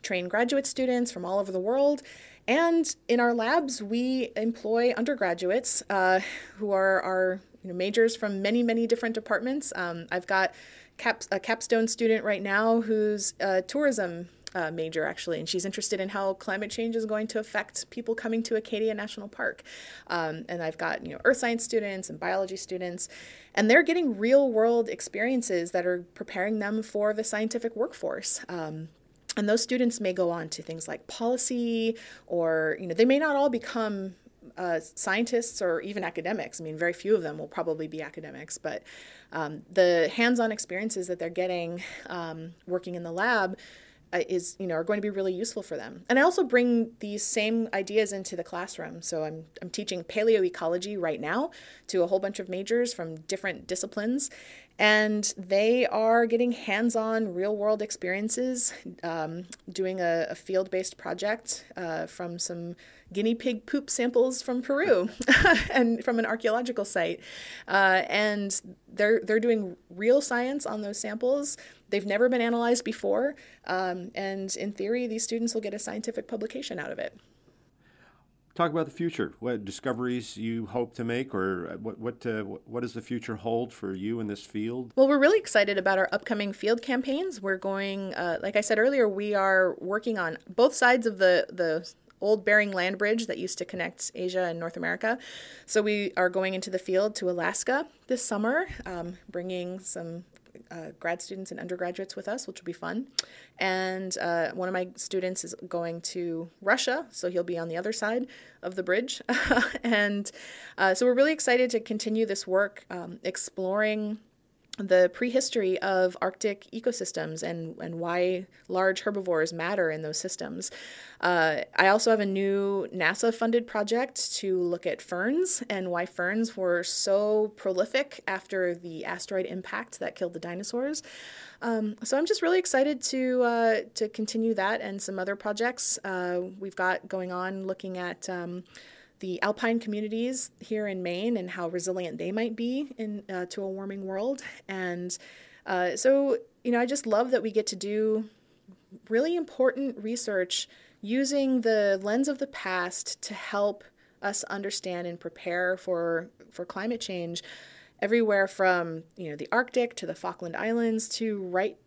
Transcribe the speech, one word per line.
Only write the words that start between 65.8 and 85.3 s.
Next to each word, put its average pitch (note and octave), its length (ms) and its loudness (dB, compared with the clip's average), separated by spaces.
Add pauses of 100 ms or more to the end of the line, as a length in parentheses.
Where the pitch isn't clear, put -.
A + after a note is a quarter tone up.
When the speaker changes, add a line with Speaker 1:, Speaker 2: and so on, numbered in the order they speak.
Speaker 1:
from A#3 160 0
an A3 60 0
archaeological A3+ 600 0
site. E3+ 340 0 (480)
Uh, F#3+ 400 6
and G#3 540 2 (300)
they're, G#3 320 4
they're G#3+ 160 2
doing G#3+ 380 2 (120)
real A3 320 4
science B3+ 440 -2
on G#3+ 160 -4
those G#3 180 -6
samples. B3 580 -2 (320)
They've G3 160 0
never G#3 240 4
been A#3+ 120 4
analyzed A#3 420 4
before. A3+ 520 0 (300)
Um, F#3 480 -2
and G3 420 -4
in G#3 180 -6
theory, A#3 340 -2
these A3 160 -2
students A#3 300 -2
will A3 80 -2
get G3+ 120 -6
a G#3+ 60 -8
scientific A3 480 -6
publication A3 520 -8
out D3 120 -8
of - 80 -8
it. - 180 -8 (1400)
Speaker 2:
Talk E3+ 160 2
about D#3+ 140 0
the D3+ 60 -14
future, D#3+ 480 -4
what A2+ 260 -4
discoveries B2 720 -4
you A2+ 300 -4
hope A#2+ 300 -4
to A#2+ 80 -6
make, A#2+ 320 -4
or F2+ 440 -2
what, G#2+ 200 -10
what, A#2 260 -8
uh, A2 160 -2
what G#2 400 -8
does A#2+ 120 -6
the A#2 80 -8
future A2+ 340 -6
hold A#2 360 -2
for G2 220 -8
you G#2 260 -4
in A2 60 -4
this G2+ 180 -6
field? A#2 520 -6
Speaker 1:
Well, C4+ 120 8
we're C#4+ 120 4
really E4+ 180 8